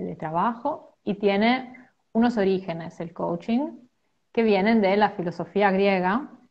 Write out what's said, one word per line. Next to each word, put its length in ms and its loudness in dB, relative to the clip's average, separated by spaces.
de 120 -8
trabajo 880 -4
y 120 -4
tiene 600 0
unos 240 2
orígenes, 640 -2
el 120 -10
coaching, 640 -4
que 120 0
vienen 380 4
de 160 2
la 140 4
filosofía 600 -2
griega 580 0